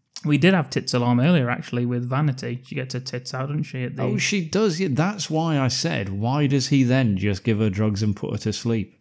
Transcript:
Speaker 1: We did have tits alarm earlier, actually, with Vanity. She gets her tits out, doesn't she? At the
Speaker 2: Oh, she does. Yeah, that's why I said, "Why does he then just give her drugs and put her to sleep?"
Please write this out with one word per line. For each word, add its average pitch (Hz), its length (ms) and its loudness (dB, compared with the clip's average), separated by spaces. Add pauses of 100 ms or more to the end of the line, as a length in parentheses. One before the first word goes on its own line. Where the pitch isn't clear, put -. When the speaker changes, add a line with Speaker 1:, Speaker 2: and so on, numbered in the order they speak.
(260)
Speaker 1:
We 147 120 4
did 175 160 6
have 160 160 0
tits - 240 -4
alarm 123 260 2
earlier, 147 300 4
actually, 120 360 -4
with 123 240 -2
Vanity. 131 560 -2
She - 100 -14
gets 127 200 -6
her 123 40 -6
tits 127 340 -10
out, 135 140 -6
doesn't 147 160 -4
she? 127 200 -8
At 123 120 -8
the - 80 -6
Speaker 2:
Oh, 123 140 0
she 190 260 0
does. 180 360 0
Yeah, 190 120 0
that's 175 380 -2
why 156 300 0
I 131 80 2
said, 120 420 -2
"Why 123 380 0
does 135 220 0
he 139 140 6
then 123 320 4
just 95 280 0
give 107 160 2
her 110 100 2
drugs 104 320 0
and 104 140 2
put - 160 -6
her 107 80 -2
to 107 140 -2
sleep?" 113 480 -4